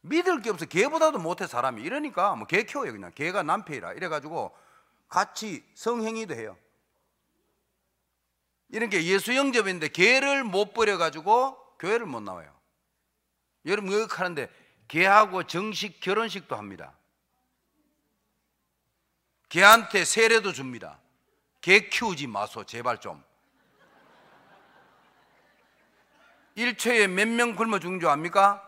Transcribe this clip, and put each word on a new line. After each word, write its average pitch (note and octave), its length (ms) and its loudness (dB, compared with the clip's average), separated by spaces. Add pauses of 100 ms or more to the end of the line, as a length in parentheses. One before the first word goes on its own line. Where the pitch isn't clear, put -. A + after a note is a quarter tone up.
믿을 E4 400 0
게 A3 100 -6
없어. E3 160 -6
개보다도 D4 520 2
못해 E3+ 280 -6
사람이. B2 360 -4
이러니까 G3+ 540 -4
뭐 G#2+ 100 -10
개 G3 160 0
키워요 A3+ 300 -8
그냥. G2 220 -14
개가 F3+ 280 -4
남편이라. D3 520 -6
이래가지고 D#3 640 -8 (520)
같이 G3 560 -4 (100)
성행위도 A3 600 -6
해요. G#2+ 220 -12 (2250)
이런 A3 200 -4
게 F#3 140 0
예수 F#3+ 300 0
영접인데 G#3+ 540 0
개를 C4 560 2
못 G3+ 300 -2
버려가지고 G#3 840 0 (220)
교회를 G#3+ 280 -4
못 B2 140 -10
나와요. F2 320 -14 (1120)
여러분 F#3+ 280 -2
의역하는데 F3+ 580 -4 (380)
개하고 F#3 560 4
정식 G3 560 -8
결혼식도 G3+ 560 -4
합니다. F#2 380 -14 (2500)
개한테 G3+ 560 8
세례도 A3 480 2
줍니다. A#2+ 460 -12 (640)
개 G3+ 280 4
키우지 E3+ 380 -4
마소 G#2 380 -6
제발 A#2 360 -6
좀. D#2 220 -14 (3250)
일 A#3 220 -2
초에 A3 300 4
몇 F#3+ 220 0
명 A#3 260 0
굶어 G#3+ 240 0
죽는 F3+ 220 -6
줄 E3 80 2
압니까? F#3 600 2